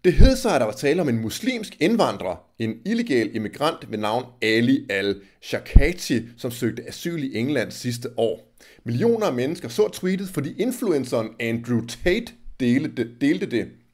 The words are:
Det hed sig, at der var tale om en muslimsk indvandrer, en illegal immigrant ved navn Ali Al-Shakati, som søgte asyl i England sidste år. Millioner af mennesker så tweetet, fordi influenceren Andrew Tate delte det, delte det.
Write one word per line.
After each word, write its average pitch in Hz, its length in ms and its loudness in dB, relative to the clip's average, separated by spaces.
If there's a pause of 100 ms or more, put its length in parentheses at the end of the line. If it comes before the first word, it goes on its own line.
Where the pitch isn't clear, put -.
Det 180 100 6
hed 262 220 10
sig, 208 200 0
at 139 40 2
der 120 60 4
var 107 80 -4
tale 147 280 0
om 151 80 0
en 113 120 0
muslimsk 214 580 -6
indvandrer, 135 560 0 (240)
en 113 160 -2 (100)
illegal 135 500 0
immigrant 113 560 -4
ved 110 60 -6
navn 107 280 -2 (160)
Ali 117 480 2
Al-Shakati, 101 1300 0 (160)
som 127 140 -8
søgte 117 360 -6
asyl 170 360 -8
i - 140 -8
England 117 340 -2
sidste 120 460 -8
år. 110 380 -2 (280)
Millioner 214 420 0
af 160 80 0
mennesker 131 360 -4
så 214 180 0
tweetet, 185 420 -4
fordi 151 320 -6
influenceren 139 680 -2 (100)
Andrew 117 460 -2
Tate - 480 -4 (260)
delte 127 440 0
det, 120 180 -8
delte 170 240 0
det. 117 220 -2 (260)